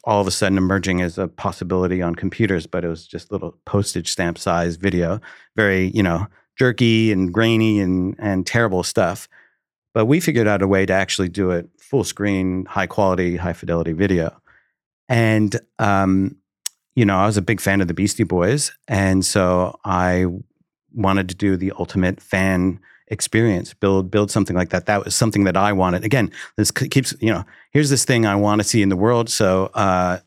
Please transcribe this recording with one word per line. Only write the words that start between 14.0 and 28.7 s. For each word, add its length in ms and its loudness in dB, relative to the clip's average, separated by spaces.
And, 500 2
um, 600 0
you 80 4
know, 140 4
I 80 2
was 100 0
a 60 2
big 180 -2
fan 220 0
of 80 0
the 40 -4
Beastie 300 -2
Boys. 480 0
And 380 2
so 580 0
I 420 0
wanted 340 0
to 80 -10
do 220 0
the 200 -4
ultimate 440 -2
fan 580 0
experience, 640 0
build, 380 0
build 180 0
something 260 -2
like 140 0
that. 160 -4
That 180 0
was 120 -6
something 300 2
that 120 2
I 160 2
wanted. 300 0
Again, 280 0
this 120 0
k-, 180 -4
keeps, 320 0
you 120 0
know, 120 -4
here's 180 2
this 160 0
thing 220 2
I 80 2
wanna 280 2
see 200 2